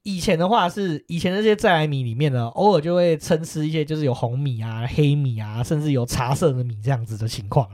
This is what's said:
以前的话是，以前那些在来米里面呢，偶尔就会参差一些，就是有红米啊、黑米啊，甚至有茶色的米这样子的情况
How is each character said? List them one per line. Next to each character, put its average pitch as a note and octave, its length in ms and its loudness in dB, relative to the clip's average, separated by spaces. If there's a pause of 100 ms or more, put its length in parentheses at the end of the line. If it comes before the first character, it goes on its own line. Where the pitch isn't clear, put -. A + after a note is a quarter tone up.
以 F#3+ 180 -6
前 E3 180 2
的 F3+ 100 2
话 G#3 200 4
是， F3 400 -4
以 E3+ 100 -4
前 F3+ 160 0
那 G#3 80 0
些 G#3+ 140 4
在 G#3 160 4
来 D#3 120 4
米 C#3 200 -2
里 A2+ 100 -4
面 C#3+ 180 0
呢， A#2+ 180 0
偶 G3+ 220 4
尔 E3 80 4
就 E3+ 140 -2
会 F3 220 4
参 D#3+ 260 0
差 D#3 240 -4
一 D#3 60 -2
些， D#3 120 0
就 D3+ 120 -4
是 D3+ 80 -2
有 B2 100 2
红 B2 240 -4
米 C3 240 -4
啊、 A2+ 260 -6
黑 C#3+ 280 4
米 C3+ 200 0
啊， A2 280 -4
甚 D3+ 160 -2
至 D3+ 100 0
有 B2 160 2
茶 B2+ 260 -2
色 D3 200 2
的 B2+ 100 -2
米 A#2 180 -6
这 A#2+ 120 -2
样 A#2 120 -2
子 A2 140 -8
的 A2 80 -2
情 G2+ 220 -6
况 B2 260 2